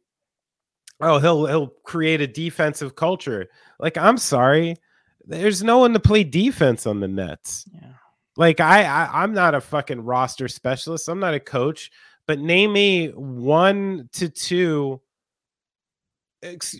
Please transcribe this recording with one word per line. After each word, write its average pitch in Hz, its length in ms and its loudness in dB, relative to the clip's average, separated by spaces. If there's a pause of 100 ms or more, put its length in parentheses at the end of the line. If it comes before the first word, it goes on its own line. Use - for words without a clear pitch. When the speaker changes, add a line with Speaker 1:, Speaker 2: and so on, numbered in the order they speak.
(1000)
Speaker 1:
"Oh, 151 180 4
he'll, 156 280 2
he'll 143 220 0 (160)
create 160 380 -2
a 143 40 -4
defensive 151 720 -6
culture." 147 520 -4 (300)
Like, 160 200 -6
I'm 202 180 4
sorry, 156 600 2 (500)
there's 180 360 -2
no 233 160 4
one 247 140 6
to 214 80 2
play 214 240 4
defense 156 600 0
on 104 140 -4
the 98 80 -4
Nets. 95 680 -10
Speaker 2:
Yeah. - 180 -20 (440)
Speaker 1:
Like, 165 240 4
I, 185 240 6
I, 156 380 -2
I'm 214 120 -2
not 175 200 2
a 139 60 0
fucking 135 400 -6
roster 123 480 -4
specialist. 147 600 -6
I'm 175 120 -6
not 180 140 -2
a 143 60 -4
coach, 139 500 -4 (360)
but 151 120 -2
name 180 340 2
me 190 360 2
one 151 1040 0
to 180 180 -6
two, 151 680 -4 (1400)
ex-, 175 380 -14